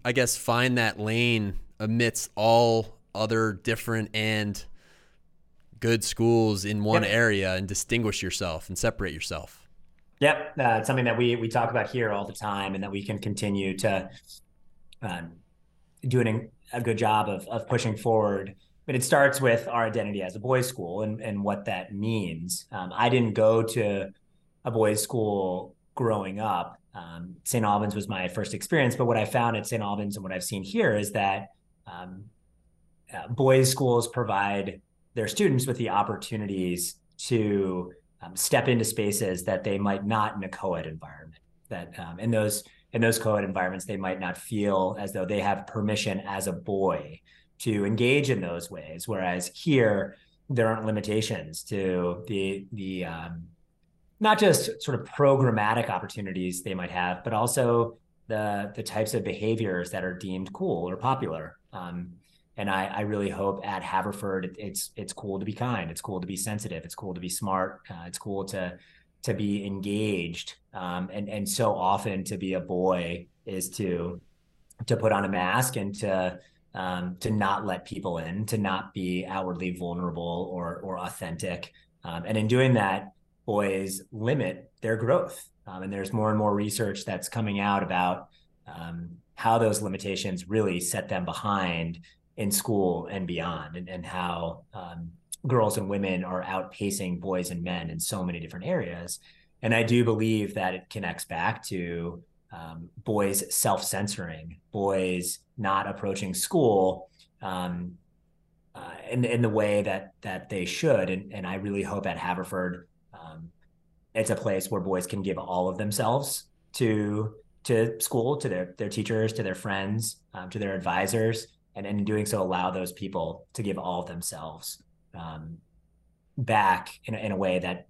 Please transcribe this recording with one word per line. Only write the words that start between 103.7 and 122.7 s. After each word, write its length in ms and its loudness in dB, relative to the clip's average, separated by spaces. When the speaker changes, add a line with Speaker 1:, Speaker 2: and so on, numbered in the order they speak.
Speaker 2:
boys 680 0
not 300 0
approaching 460 -4
school, 760 4
um, 520 -4
uh, 160 -14
in, 140 2
in 160 2
the 80 4
way 340 4
that, 380 -4
that 280 -8
they 160 -2
should. 440 2
And, 240 -4
and 120 -8
I 100 -4
really 280 -2
hope 220 -4
at 120 -2
Haverford, 680 -4
um, 360 -16
it's 160 2
a 60 2
place 360 0
where 100 0
boys 260 0
can 140 -4
give 160 -2
all 320 0
of 80 -2
themselves 680 -2
to, 600 0
to 340 2
school, 380 0
to 120 -4
their, 280 -4
their 120 -4
teachers, 440 0
to 100 -4
their 120 -4
friends, 640 -4
um, 160 -12
to 100 -6
their 160 -2
advisors, 720 0
and, 100 -8
and 140 -2
in 60 0
doing 200 0
so, 160 0
allow 300 0